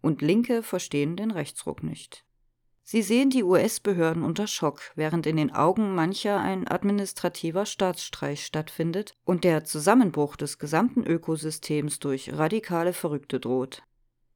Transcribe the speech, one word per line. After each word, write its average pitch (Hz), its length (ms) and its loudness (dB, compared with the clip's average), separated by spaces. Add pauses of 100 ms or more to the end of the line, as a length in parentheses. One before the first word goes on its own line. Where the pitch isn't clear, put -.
und 156 220 2
Linke 226 400 4
verstehen 165 540 -2
den 214 160 -2
Rechtsruck - 500 -6
nicht. - 420 -10 (640)
Sie 226 140 0
sehen 233 300 4
die 254 120 2
U-S-Behörden 175 800 2
unter 165 240 -2
Schock, - 480 -4
während 156 320 0
in 156 120 2
den 151 160 0
Augen 190 400 2
mancher 190 460 0
ein 190 300 -2
administrativer 190 960 -2
Staatsstreich 175 800 -4
stattfindet 165 800 -4
und 180 180 2
der 160 220 4
Zusammenbruch 160 720 4
des - 220 -8
gesamten 165 440 0
Ökosystems 156 960 -2
durch 135 360 -4
radikale 170 580 0
Verrückte 147 480 -4
droht. 127 420 -4 (540)